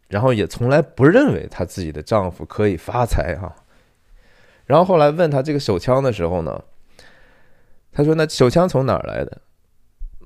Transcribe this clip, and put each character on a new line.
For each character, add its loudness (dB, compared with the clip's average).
然 -4
后 2
也 0
从 -4
来 4
不 -2
认 6
为 -6
她 -6
自 -12
己 -6
的 -10
丈 -2
夫 -14
可 -2
以 0
发 -4
财 -2
哈。 -12
然 4
后 6
后 2
来 6
问 0
他 0
这 -4
个 -2
手 -2
枪 0
的 0
时 -4
候 -2
呢， -8
他 -2
说 2
：“那 0
手 2
枪 2
从 -2
哪 0
儿 -6
来 -6
的？” -12